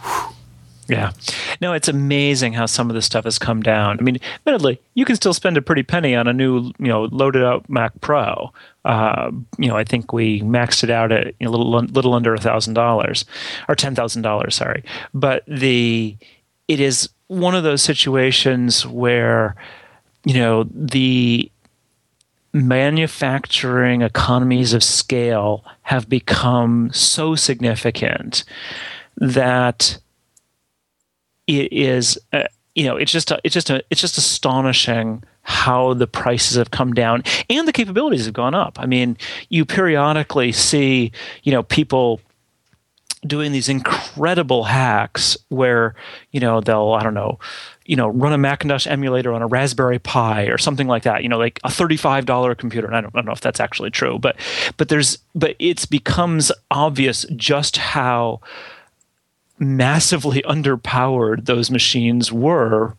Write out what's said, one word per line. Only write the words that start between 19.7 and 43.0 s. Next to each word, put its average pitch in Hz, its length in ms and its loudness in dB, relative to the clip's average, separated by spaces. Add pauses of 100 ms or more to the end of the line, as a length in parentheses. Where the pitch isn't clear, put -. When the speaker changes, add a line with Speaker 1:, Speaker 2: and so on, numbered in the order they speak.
Speaker 2:
you 131 120 2
know, 113 360 2
the 127 800 0 (1000)
manufacturing 131 1500 0
economies 127 720 2
of 117 100 4
scale 110 800 0 (160)
have 123 260 -2
become 120 840 2
so 160 420 0
significant 117 1080 -2 (720)
that 127 800 2 (1500)
it 143 240 0
is, 127 480 0 (140)
uh, 143 100 2 (320)
you 160 80 0
know, 131 140 -2
it's - 140 -2
just 165 200 0
a, 151 120 -2
it's 147 100 0
just 170 160 -2
a, 135 200 0
it's - 120 0
just - 160 -2
astonishing 127 1080 0 (180)
how 127 520 0
the 123 140 2
prices 123 500 0
have 117 140 0
come 127 220 0
down 117 300 2 (260)
and 311 180 2
the 311 40 2
capabilities 208 540 0
have 110 80 -6
gone 123 200 0
up. 185 260 -2
I 127 60 -6
mean, 123 320 0 (320)
you 160 160 2
periodically 151 840 0
see, 131 600 2 (320)
you 147 100 2
know, 120 100 2
people 127 560 2 (1040)